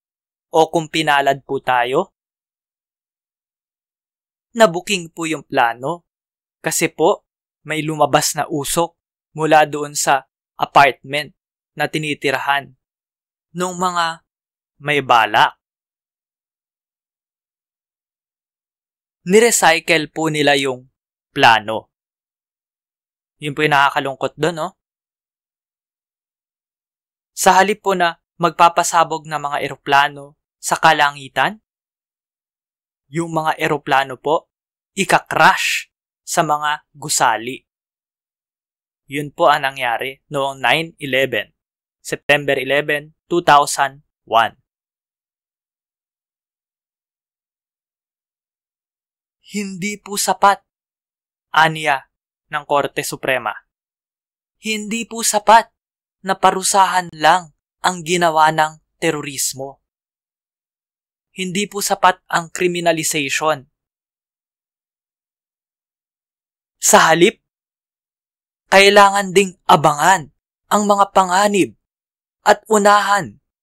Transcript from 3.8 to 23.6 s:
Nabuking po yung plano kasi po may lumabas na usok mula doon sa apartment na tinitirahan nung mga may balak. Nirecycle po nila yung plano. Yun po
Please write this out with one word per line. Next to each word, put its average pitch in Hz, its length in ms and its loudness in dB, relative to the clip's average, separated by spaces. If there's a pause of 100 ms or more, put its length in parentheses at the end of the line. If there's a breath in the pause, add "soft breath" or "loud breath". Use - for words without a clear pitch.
Nabuking 180 640 0
po 165 80 -8
yung 156 240 -6
plano 131 560 -4 (560)
kasi 160 320 -4
po 165 320 0 (400)
may 156 160 -6
lumabas 151 560 0
na 147 80 -4
usok 165 480 -4 (400)
mula 156 320 4
doon 147 320 -6
sa 143 320 -2 (320)
apartment 143 720 2 (400)
na 147 160 -4
tinitirahan 139 880 -4 (800)
nung 180 240 -6
mga 175 480 -4 (560)
may 147 160 -2
balak. 120 560 2 (3750)
Nirecycle 170 880 2
po 160 160 -4
nila 147 320 0
yung 131 320 -6 (400)
plano. 110 560 2 (1500)
Yun 147 160 -8
po 151 80 -2